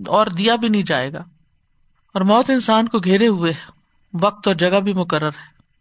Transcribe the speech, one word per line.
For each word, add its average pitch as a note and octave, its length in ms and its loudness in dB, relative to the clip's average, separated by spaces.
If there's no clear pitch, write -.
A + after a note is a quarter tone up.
اور G#3+ 200 2
دیا G#3 300 0
بھی A#3 120 -2
نہیں G#3 140 2
جائے C#3 300 -2
گا۔ - 120 -12
اور F#3+ 60 -2
موت G#3+ 300 2
انسان A3+ 380 2
کو A#3 100 -4
گھیرے F#3+ 280 2
ہوئے E3+ 260 0
ہے، - 180 -14
وقت G3+ 260 -2
اور G3 80 2
جگہ F3+ 260 2
بھی G3 120 -2
مقرر E3+ 360 -2
ہے، - 320 -12